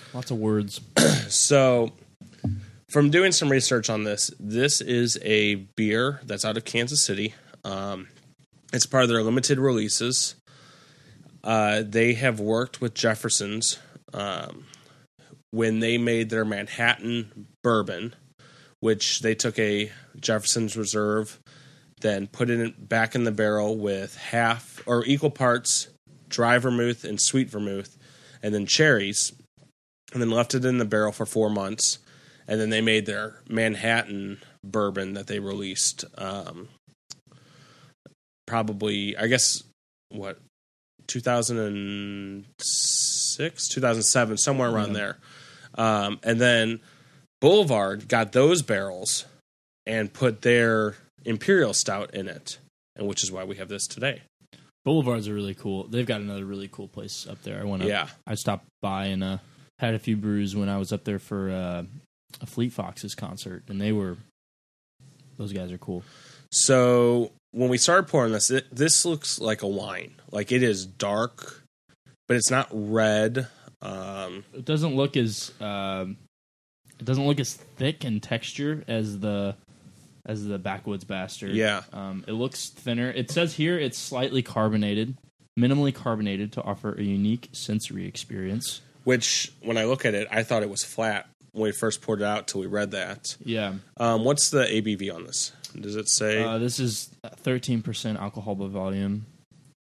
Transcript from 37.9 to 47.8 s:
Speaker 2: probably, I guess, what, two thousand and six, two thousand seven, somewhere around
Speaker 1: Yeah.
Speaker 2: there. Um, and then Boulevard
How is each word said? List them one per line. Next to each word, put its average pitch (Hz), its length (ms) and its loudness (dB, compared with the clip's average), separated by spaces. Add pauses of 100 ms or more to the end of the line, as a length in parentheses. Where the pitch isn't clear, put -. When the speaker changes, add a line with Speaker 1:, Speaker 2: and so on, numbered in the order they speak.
Speaker 2:
probably, 104 720 -2
I 110 100 0
guess, - 360 2 (480)
what, 95 280 -10 (680)
two - 140 -6
thousand 120 380 0
and 101 840 -6 (140)
six, - 1120 -2
two - 120 -4
thousand 117 240 2
seven, 113 320 4
somewhere 131 340 2
around 107 240 0
Speaker 1:
Yeah. - 0 -
Speaker 2:
there. 101 220 -4 (580)
Um, 104 480 0
and 113 180 2
then 113 400 4 (600)
Boulevard 120 680 4